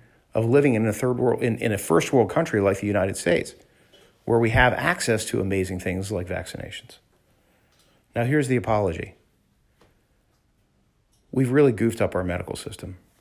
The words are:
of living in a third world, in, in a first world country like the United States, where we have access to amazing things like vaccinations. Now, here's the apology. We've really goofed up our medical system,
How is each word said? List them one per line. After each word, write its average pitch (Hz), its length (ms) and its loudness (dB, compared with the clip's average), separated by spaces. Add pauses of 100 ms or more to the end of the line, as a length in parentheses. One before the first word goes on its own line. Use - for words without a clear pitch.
(340)
of 110 120 0
living 135 280 4
in 110 120 2
a 107 80 0
third 123 240 -2
world, 123 240 0
in, 117 160 0
in 117 140 -2
a 101 60 0
first - 360 0
world 117 160 4
country 160 320 0
like 98 180 2
the 104 80 -4
United 98 300 0
States, - 380 -2 (720)
where 117 140 2
we 117 120 2
have 127 220 4
access 123 520 -2
to 110 160 -2
amazing 95 380 -2
things 92 320 -6
like 101 160 -4
vaccinations. - 680 -10 (1160)
Now, 117 80 0
here's 139 240 2
the 127 80 2
apology. 104 600 -2 (2250)
We've 127 200 0
really 139 200 6
goofed 113 300 0
up 95 140 -2
our 90 80 -2
medical 87 320 -6
system, - 420 -14 (240)